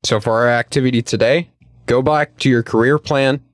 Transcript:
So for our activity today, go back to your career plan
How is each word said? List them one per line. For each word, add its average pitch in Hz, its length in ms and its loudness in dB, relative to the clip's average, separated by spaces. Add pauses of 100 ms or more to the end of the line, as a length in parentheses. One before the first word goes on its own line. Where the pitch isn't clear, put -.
So 113 160 0
for 113 140 -2
our 120 140 2
activity 120 540 0
today, 120 460 0 (380)
go 123 160 0
back 147 360 -2
to - 100 0
your 117 140 2
career 120 360 0
plan 135 420 -2 (140)